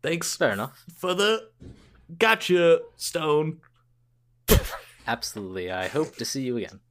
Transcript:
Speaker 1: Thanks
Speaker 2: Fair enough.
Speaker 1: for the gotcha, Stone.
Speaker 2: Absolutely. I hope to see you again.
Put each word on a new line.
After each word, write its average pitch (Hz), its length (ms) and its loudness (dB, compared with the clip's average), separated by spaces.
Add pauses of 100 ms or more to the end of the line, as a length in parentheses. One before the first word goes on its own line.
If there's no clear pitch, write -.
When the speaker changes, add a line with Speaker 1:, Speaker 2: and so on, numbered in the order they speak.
Speaker 1:
Thanks 165 320 -4
Speaker 2:
Fair 139 160 2
enough. 107 320 -6 (140)
Speaker 1:
for 180 160 -2
the 214 340 0 (720)
gotcha, 180 640 4 (160)
Stone. 156 640 0 (1500)
Speaker 2:
Absolutely. 95 640 -6
I 92 160 -2
hope 151 300 -4
to 117 80 -6
see 135 160 -6
you 123 160 -2
again. 101 340 -8